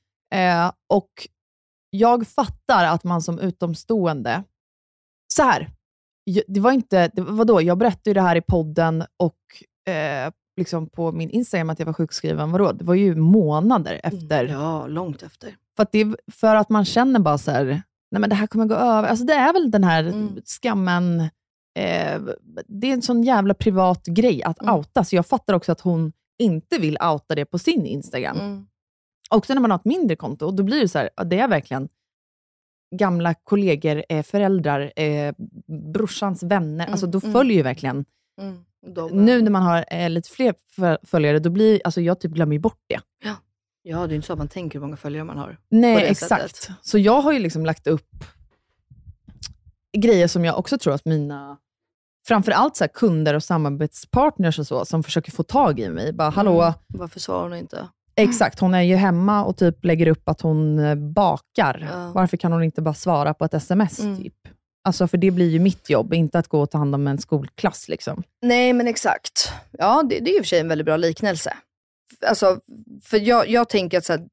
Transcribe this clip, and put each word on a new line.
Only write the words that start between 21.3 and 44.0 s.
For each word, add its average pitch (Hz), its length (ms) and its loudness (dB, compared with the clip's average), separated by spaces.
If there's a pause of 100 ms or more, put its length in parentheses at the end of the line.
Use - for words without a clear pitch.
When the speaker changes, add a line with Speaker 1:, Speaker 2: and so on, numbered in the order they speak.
Speaker 2:
eh, - 420 -4 (460)
det 208 200 -6
är 269 60 0
en 247 80 -4
sån 233 220 0
jävla 202 300 2
privat 185 520 2
grej 180 380 2
att - 180 -6
Speaker 1:
Mm. 208 140 0
Speaker 2:
outa. 165 280 -2
Så 180 120 -2
jag 175 100 2
fattar - 280 -2
också 175 180 0
att 165 100 -4
hon 165 300 -2 (280)
inte 202 380 0
vill 156 240 -2
outa 156 340 -2
det 143 100 -2
på - 140 -6
sin 285 260 0
Instagram. 127 540 -6
Speaker 1:
Mm. 202 260 -10 (640)
Speaker 2:
Också 220 240 2
när 269 80 2
man 233 100 2
har 180 80 2
ett - 60 -8
mindre 262 300 0
konto, 147 300 -10
och 185 80 -4
då 190 100 0
blir 262 180 0
det 208 60 2
så 170 120 -2
här, 120 180 -2
ja, - 60 -6
det 180 160 -2
är 254 80 0
verkligen 143 420 -2 (1080)
gamla 175 380 2
kollegor, 160 760 0
eh, 156 140 -2
föräldrar, 165 720 0
eh, 147 380 -2 (600)
brorsans 196 500 -4
vänner. 170 420 -2
Speaker 1:
Mm, 202 60 -10
Speaker 2:
Alltså 196 160 -4
då 180 120 -2
Speaker 1:
mm. 214 140 -6
Speaker 2:
följer 240 240 4
ju 156 60 4
verkligen. 131 420 -4 (360)
Speaker 1:
Mm. 185 220 -14 (320)
Då 165 180 -8
Speaker 2:
Nu 220 260 6
Speaker 1:
bara 226 40 4
Speaker 2:
när 214 80 2
man 190 120 2
har, 170 280 2
eh, 170 180 -4
lite 170 200 -4
fler 247 260 0 (200)
fö-, 175 280 0
följare, 151 360 2
då 160 100 0
blir, 208 340 4
alltså 175 180 -2
jag 175 180 0
typ 165 120 -6
glömmer 156 240 0
ju 151 40 -2
bort 220 280 -2
det. - 120 -6 (240)
Speaker 1:
Ja. 208 120 -8 (480)
Ja, 170 240 -6